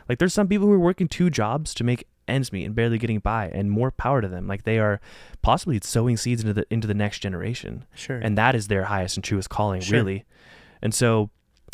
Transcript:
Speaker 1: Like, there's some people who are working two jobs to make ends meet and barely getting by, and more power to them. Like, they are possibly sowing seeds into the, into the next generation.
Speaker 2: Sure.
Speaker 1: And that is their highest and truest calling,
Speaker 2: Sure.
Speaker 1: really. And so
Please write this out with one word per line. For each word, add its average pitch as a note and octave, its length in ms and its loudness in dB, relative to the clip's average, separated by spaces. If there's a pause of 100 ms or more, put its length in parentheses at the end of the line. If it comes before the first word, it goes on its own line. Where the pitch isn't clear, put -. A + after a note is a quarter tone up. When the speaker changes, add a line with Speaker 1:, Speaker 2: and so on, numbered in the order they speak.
Speaker 1:
Like, B2 100 -2
there's F3+ 140 2
some G3+ 160 2
people G3+ 180 4
who G3+ 60 8
are F#3+ 60 6
working F3 280 2
two F3 220 2
jobs C3 460 -2
to A#2+ 100 -2
make B2 200 0 (220)
ends C3 240 0
meet G2 140 -6
and G#2+ 100 -6
barely A#2 220 2
getting A2+ 220 -2
by, G#2+ 340 -2
and G2+ 180 0
more B2 200 2
power C3 280 0
to G#2 80 -2
them. F#2 180 -6
Like, G2 180 -6
they A2 140 2
are G#2 220 2 (420)
possibly C3 400 2
sowing A#2 360 2
seeds A#2+ 240 -2
into G#2+ 120 0
the, G#2 160 0
into A2 160 -2
the G#2 80 0
next G#2 260 -2
generation. F#2+ 640 -8 (100)
Speaker 2:
Sure. C3 240 -8
Speaker 1:
And G#2+ 180 0
that B2 180 4
is G2+ 120 -2
their G2 160 0
highest F#2+ 320 -2
and G2 80 -6
truest G2 260 -2
calling, G2+ 320 -2
Speaker 2:
Sure. G2+ 160 2
Speaker 1:
really. G2 280 -2 (560)
And A2 120 -2
so A2+ 360 2 (440)